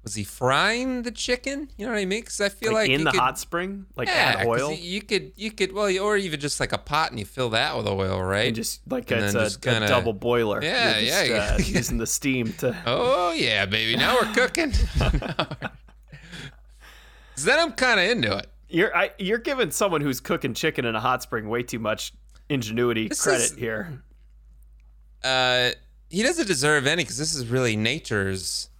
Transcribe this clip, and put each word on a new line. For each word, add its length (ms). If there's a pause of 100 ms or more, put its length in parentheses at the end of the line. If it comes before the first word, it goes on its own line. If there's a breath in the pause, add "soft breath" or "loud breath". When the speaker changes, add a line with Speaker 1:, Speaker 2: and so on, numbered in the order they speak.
Speaker 1:
Was 100
he 80
frying 800
the 80
chicken? 640
You 80
know 60
what 80
I 60
mean? 180
'Cause 160
I 80
feel 240
Speaker 2:
Like, 160
Speaker 1:
like 40
Speaker 2:
in 100
Speaker 1:
you 40
Speaker 2:
the 60
Speaker 1:
could, 80
Speaker 2:
hot 180
spring? 480 (120)
Like, 100
Speaker 1:
yeah, 60
Speaker 2:
add 340
Speaker 1:
'cause 140
Speaker 2:
oil? 80
Speaker 1:
y-, 120
you 200
could, 340
you 160
could, 220
well, 260
or 160
even 240
just, 220
like, 100
a 60
pot 340
and 80
you 60
fill 240
that 260
with 120
oil, 360
right? 240
Speaker 2:
And 80
just, 240 (100)
like, 220
Speaker 1:
And 140
Speaker 2:
it's 80
Speaker 1:
then 80
Speaker 2:
a, 40
Speaker 1:
just 120
Speaker 2:
a 20 (100)
Speaker 1:
kinda 200
Speaker 2:
double 240
boiler. 500
Speaker 1:
Yeah, 340
Speaker 2:
You're 120
just, 180
Speaker 1:
yeah, 80
Speaker 2:
uh, 240
Speaker 1:
yeah. 60
<laughs> 0 (120)
Speaker 2:
using 200
the 100
steam 520
to 160 (100)
Speaker 1:
Oh, 480
yeah, 320
baby. 320
Now 180
we're 180
cooking. 380
<laughs> 1000 (1700 loud breath)
'Cause 100
then 140
I'm 140
kinda 360
into 280
it. 120 (180)
Speaker 2:
You're, 280
I, 220
you're 220
giving 320
someone 300
who's 180
cooking 340
chicken 320
in 100
a 40
hot 240
spring 260
way 140
too 160
much 340 (360)
ingenuity 580
Speaker 1:
This 140
Speaker 2:
credit 220
Speaker 1:
is 120
Speaker 2:
here. 480 (1200)
Speaker 1:
Uh, 480 (380)
he 140
doesn't 240
deserve 400
any 160
'cause 140
this 160
is 140
really 280
nature's 920 (100)